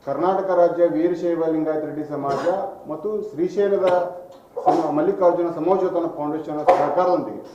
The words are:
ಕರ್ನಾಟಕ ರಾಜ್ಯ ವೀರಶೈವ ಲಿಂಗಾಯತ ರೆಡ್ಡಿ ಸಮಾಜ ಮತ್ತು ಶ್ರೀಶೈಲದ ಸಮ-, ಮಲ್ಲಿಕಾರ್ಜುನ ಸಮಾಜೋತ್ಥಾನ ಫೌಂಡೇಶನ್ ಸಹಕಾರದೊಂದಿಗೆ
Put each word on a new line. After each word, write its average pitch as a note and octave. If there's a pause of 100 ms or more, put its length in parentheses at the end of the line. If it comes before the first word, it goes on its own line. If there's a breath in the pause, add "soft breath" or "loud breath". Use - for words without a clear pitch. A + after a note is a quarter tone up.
ಕರ್ನಾಟಕ F#3
ರಾಜ್ಯ E3+
ವೀರಶೈವ E3
ಲಿಂಗಾಯತ D#3
ರೆಡ್ಡಿ D3
ಸಮಾಜ C#3+ (420)
ಮತ್ತು G3+
ಶ್ರೀಶೈಲದ F#3 (760)
ಸಮ-, D#3
ಮಲ್ಲಿಕಾರ್ಜುನ F3
ಸಮಾಜೋತ್ಥಾನ E3+ (100)
ಫೌಂಡೇಶನ್ D3+
ಸಹಕಾರದೊಂದಿಗೆ D3 (120)